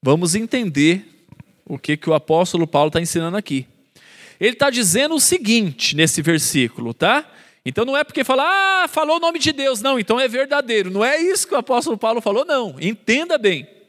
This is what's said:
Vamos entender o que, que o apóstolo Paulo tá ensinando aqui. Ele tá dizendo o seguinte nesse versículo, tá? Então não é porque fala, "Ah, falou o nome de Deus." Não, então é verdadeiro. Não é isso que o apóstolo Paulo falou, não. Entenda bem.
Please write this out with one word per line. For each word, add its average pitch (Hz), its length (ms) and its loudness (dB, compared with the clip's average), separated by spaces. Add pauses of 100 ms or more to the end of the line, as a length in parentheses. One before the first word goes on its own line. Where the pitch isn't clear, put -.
Vamos 160 320 2
entender 196 880 0 (400)
o 139 140 -10
que, 151 160 -4
que 156 140 -8
o 160 40 4
apóstolo 165 540 0
Paulo 147 240 2
tá 165 80 0
ensinando 170 380 -4
aqui. 139 280 -4 (720)
Ele 233 160 2
tá 277 140 4
dizendo 247 460 2
o 285 40 0
seguinte 226 760 0
nesse 160 260 2
versículo, 131 720 0
tá? 240 380 0 (340)
Então 135 200 -2
não 269 100 -4
é 294 80 0
porque 285 220 -4
fala, 277 180 2 (400)
"Ah, 330 60 -2
falou 311 260 0
o 339 60 -2
nome 339 180 -2
de 294 140 -2
Deus." 269 280 -2
Não, 269 160 0
então 226 220 0
é 262 80 0
verdadeiro. 240 640 -2
Não 202 140 0
é 285 160 2
isso 359 260 -2
que - 60 -6
o 285 40 2
apóstolo 240 400 -2
Paulo 226 220 -2
falou, 214 240 0
não. 254 360 -2
Entenda 247 580 -2
bem. 190 280 0 (220)